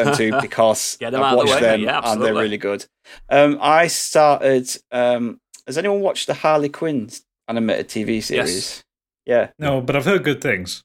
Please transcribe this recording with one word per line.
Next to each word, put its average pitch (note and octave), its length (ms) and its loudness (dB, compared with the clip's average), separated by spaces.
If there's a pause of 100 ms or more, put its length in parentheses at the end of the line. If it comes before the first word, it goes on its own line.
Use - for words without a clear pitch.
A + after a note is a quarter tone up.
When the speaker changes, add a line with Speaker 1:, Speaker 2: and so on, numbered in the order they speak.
Speaker 1:
them C#3+ 120 2
two A2+ 220 0
Speaker 2:
<laughs> C3+ 40 0
Speaker 1:
because A2 580 0
Speaker 2:
Get A#2 120 -8
them C3 120 -2
Speaker 1:
I've C3 100 2
Speaker 2:
out B2 60 4
of C#3+ 80 4
the C#3 40 2
Speaker 1:
watched C3 120 2
Speaker 2:
way, A2+ 80 4
Speaker 1:
them G#2+ 100 2
Speaker 2:
yeah, B2 160 -2
Speaker 1:
and C3 60 -4
they're A#2 80 0
Speaker 2:
absolutely. A2 300 0
Speaker 1:
really G#2+ 160 -2
good. G2+ 280 -4 (440)
Um, D3 320 4
I D#3+ 260 4
started. C#3 800 2 (220)
Um, B2 480 -2 (260)
has C3 120 -8
anyone G3+ 240 -2
watched - 260 -4
the D#3+ 80 -2
Harley D3 340 2
Quinn C#3+ 400 -4 (380)
animated A2+ 420 -2
T A2 140 -4
V A2+ 120 -2
Speaker 2:
Yes. G#2+ 120 -4
Speaker 1:
series? F#2+ 560 -4 (420)
Yeah. A#2 320 2
Speaker 3:
No, C#3 240 0
but B2 140 -2
I've C#3 100 0
heard F#3+ 180 2
good C#3 180 -2
things. F#2 440 -4